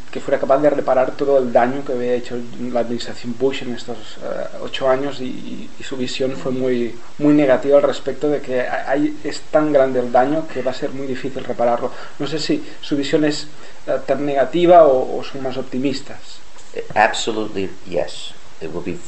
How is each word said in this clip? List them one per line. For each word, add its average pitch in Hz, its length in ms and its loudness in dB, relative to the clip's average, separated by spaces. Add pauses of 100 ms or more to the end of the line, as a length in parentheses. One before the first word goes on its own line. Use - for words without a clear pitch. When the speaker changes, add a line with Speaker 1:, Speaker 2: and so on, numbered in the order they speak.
(120)
Speaker 1:
que - 80 -6
fuera 135 200 2
capaz 135 200 4
de 147 100 6
reparar 131 480 2
todo 139 220 4
el 123 120 0
daño 123 320 2
que 139 100 -4
había 123 200 -2
hecho 120 240 -4 (340)
la 120 100 0
administración 117 580 -4
Bush 135 240 0
en 127 100 -6
estos, 117 240 -6 (260)
eh, - 240 -6 (140)
ocho 135 260 -2
años 131 320 0
y, 127 60 -4
y, - 440 -6 (100)
y - 40 -8
su - 140 -6
visión 131 360 -2
fue - 180 -4
muy, 127 440 0 (220)
muy 147 160 6
negativa 143 440 6
al 143 60 6
respecto 135 460 0
de 143 120 0
que 127 200 -2
ha-, - 300 -4
hay, 151 320 0
es - 180 -6 (100)
tan 151 220 4
grande 131 260 4
el 123 120 -2
daño 139 360 4
que 127 140 -4
va 127 100 -2
a 123 40 -4
ser 139 160 -4
muy 135 160 -6
difícil 127 360 -4
repararlo. 120 480 0 (280)
No 143 80 -2
sé 151 120 -4
si - 240 0 (180)
su - 140 -2
visión 151 300 2
es, 147 220 -2 (400)
eh, 135 180 0
tan 139 200 0
negativa 165 600 8
o, 131 340 4
o - 40 -6
son - 180 -8
más 131 160 -4
optimistas. - 800 -4 (580)
Speaker 2:
Absolutely, 107 720 0 (180)
yes. 76 460 -4 (280)
It 78 120 -6
will 87 100 -6
be 92 100 -4 (140)